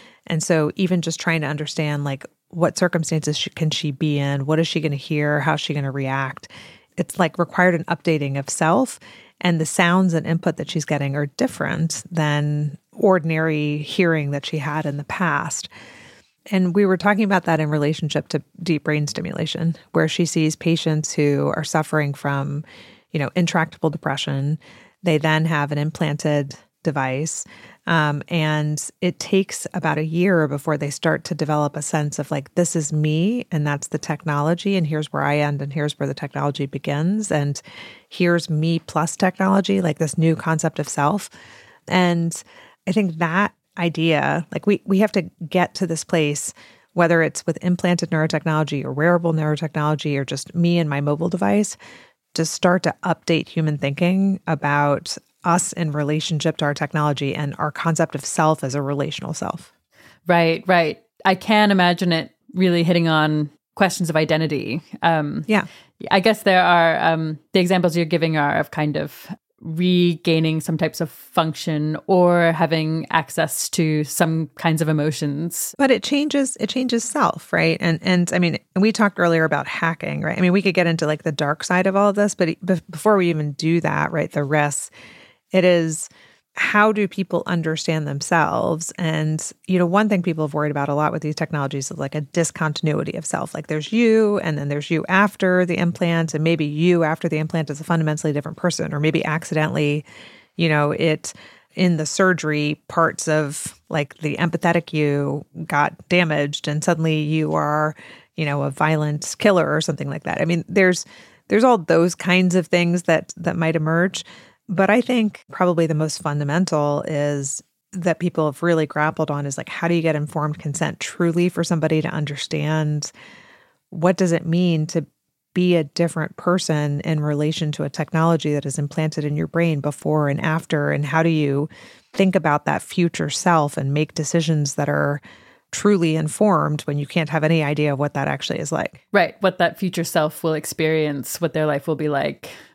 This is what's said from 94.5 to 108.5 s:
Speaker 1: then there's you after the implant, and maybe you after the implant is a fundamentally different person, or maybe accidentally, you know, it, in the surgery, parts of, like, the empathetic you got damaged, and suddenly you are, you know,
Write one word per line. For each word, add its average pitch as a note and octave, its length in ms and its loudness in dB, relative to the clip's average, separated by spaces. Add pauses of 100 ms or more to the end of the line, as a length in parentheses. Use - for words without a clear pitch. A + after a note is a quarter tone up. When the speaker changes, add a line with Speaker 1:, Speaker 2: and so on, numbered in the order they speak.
Speaker 1:
then C#3+ 100 -4
there's C#3+ 220 -4
you D#3+ 180 0
after F#3 560 2
the F3 140 -2
implant, E3+ 560 0
and D#3 100 -2
maybe E3 220 2
you E3 380 2
after D#3 220 -2
the D#3 120 -2
implant D#3 320 -2
is C#3+ 100 -10
a D#3+ 40 -14
fundamentally D#3 500 0
different D3 240 -6
person, - 340 -2
or D3 80 -2
maybe D#3+ 240 0
accidentally, D3+ 800 -2 (520)
you E3+ 120 2
know, D3 220 2
it, D#3 420 -2 (420)
in F3 220 2
the D#3 80 -2
surgery, D3+ 800 0
parts - 420 0
of, D3+ 600 -2
like, D3 300 -4
the D3 180 -4
empathetic E3+ 560 0
you C#3+ 540 0 (180)
got - 460 -2
damaged, D3+ 580 0
and D3 160 -2
suddenly D#3+ 380 0
you D#3 320 0
are, D3+ 420 0 (400)
you D#3+ 80 -2
know, C#3+ 180 -2